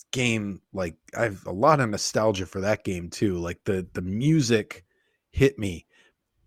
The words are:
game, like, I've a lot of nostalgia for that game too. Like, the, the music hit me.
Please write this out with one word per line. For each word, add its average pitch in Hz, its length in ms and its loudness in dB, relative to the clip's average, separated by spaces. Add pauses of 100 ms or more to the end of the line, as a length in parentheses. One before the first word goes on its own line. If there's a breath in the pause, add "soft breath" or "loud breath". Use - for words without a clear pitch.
(120)
game, 110 480 -2 (120)
like, 90 240 -6 (200)
I've 107 300 -2
a 90 60 -6
lot 139 280 4
of 117 100 0
nostalgia 104 560 0
for - 140 -8
that 101 240 0
game 87 260 -6
too. 98 280 0
Like, 85 260 -6
the, 92 280 -2
the 92 100 -8
music 117 840 2 (460)
hit - 280 4
me. 95 280 -6 (600 soft breath)